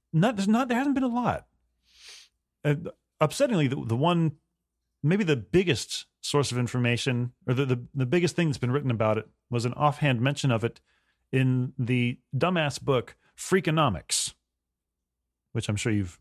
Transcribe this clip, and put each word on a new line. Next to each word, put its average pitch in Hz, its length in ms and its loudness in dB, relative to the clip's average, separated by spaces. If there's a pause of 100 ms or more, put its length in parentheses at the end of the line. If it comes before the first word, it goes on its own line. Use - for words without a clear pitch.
(120)
not, 202 240 2
there's 196 120 0
not, 240 200 2
there 240 80 0
hasn't 277 180 0
been 262 100 0
a 254 40 0
lot. 233 380 -2 (1160)
Uh, 147 100 2 (460)
upsettingly, 160 500 2
the, 113 140 -4
the 113 120 -2
one, 165 360 2 (720)
maybe 185 220 2
the 156 120 2
biggest 151 680 -2 (140)
source 143 300 0
of 123 80 -2
information, 120 720 -2 (160)
or 127 80 0
the, 135 100 0
the, 123 200 -2 (100)
the 131 120 -2
biggest 170 280 0
thing 170 140 0
that's 135 100 -2
been 123 140 -2
written 135 180 -2
about 107 280 2
it - 100 -8 (200)
was 117 160 -2
an 123 100 -2
offhand 139 460 0
mention 139 300 0
of 113 140 2
it - 160 -6 (500)
in 127 480 0
the 123 400 0 (180)
dumbass 156 460 0
book 127 320 0 (240)
Freakonomics, 156 960 0 (1160)
which 110 160 -4
I'm 104 80 0
sure 110 160 -2
you've 98 280 -2